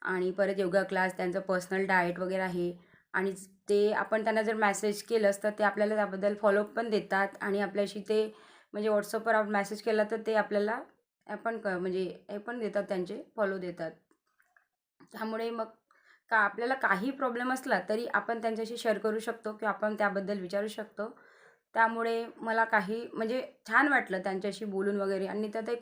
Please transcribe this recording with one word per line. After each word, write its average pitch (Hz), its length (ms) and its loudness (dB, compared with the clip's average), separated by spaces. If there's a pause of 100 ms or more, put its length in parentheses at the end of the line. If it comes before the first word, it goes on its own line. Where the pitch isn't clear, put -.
आणि 185 300 -2
परत 190 260 2
योगा 190 260 2
क्लास, 185 340 0
त्यांचं 185 220 -2
पर्सनल 190 460 0
डाएट 180 340 2
वगैरे 185 220 0
आहे 180 320 -2 (400)
आणि 190 200 0 (360)
ते 208 220 4
आपण 214 320 0
त्यांना 220 180 2
जर 220 120 2
मेसेज 208 500 0
केलंस 202 400 2
तर 214 60 0
ते 208 140 -2
आपल्याला 208 320 2
त्याबद्दल 202 400 0
फॉलोअप 208 380 2
पण 233 160 -2
देतात 196 380 0 (140)
आणि 202 200 0
आपल्याशी 202 380 -2
ते 214 360 0 (380)
म्हणजे 208 160 0
WhatsApp-वर 214 460 2
आपण 214 140 2
मेसेज 208 320 -2
केला 214 300 2
तर 220 160 -2
ते 226 60 2
आपल्याला 208 500 0 (440)
आपण 220 300 -4
क-, 214 100 -6
म्हणजे 180 520 -2 (100)
हे 208 80 -6
पण 233 220 -8
देतात, 202 240 -2
त्यांचे 190 400 -4 (120)
फॉलो 196 220 0
देतात. 175 340 -8 (1200)
त्यामुळे 220 380 -4
मग 226 160 -4 (640)
का 226 80 4
आपल्याला 220 360 2
काही 220 380 2
प्रॉब्लेम 247 420 -2
असला 262 360 0
तरी 220 160 0
आपण 220 360 -2
त्यांच्याशी 226 360 -2
शेअर 220 200 2
करू 214 220 0
शकतो 220 340 -6
किंवा 214 160 -2
आपण 214 260 0
त्याबद्दल 202 440 0
विचारू 202 280 -2
शकतो. 214 520 -10 (540)
त्यामुळे 226 520 2 (120)
मला 226 260 2
काही 220 500 0
म्हणजे 240 380 -2 (160)
छान 247 200 6
वाटलं 247 320 2
त्यांच्याशी 190 460 -4
बोलून 202 360 0
वगैरे 190 240 0
आणि 208 220 -2
त्या 220 140 -4
ताई 233 200 -4